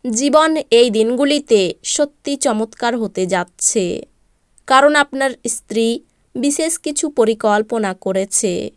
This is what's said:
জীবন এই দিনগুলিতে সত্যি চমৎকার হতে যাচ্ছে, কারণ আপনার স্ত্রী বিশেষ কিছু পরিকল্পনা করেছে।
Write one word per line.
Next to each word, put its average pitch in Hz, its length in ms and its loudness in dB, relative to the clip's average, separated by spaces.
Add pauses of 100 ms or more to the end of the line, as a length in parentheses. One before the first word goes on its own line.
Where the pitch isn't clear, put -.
জীবন 277 460 2 (200)
এই 240 200 6
দিনগুলিতে 233 680 0 (260)
সত্যি - 500 -4
চমৎকার 233 600 -4
হতে 208 300 -6
যাচ্ছে, 180 580 -2 (840)
কারণ 277 280 6
আপনার 269 340 0 (180)
স্ত্রী 226 380 -2 (480)
বিশেষ 285 440 -2
কিছু 302 320 -6
পরিকল্পনা 220 840 0
করেছে। 190 580 -4 (240)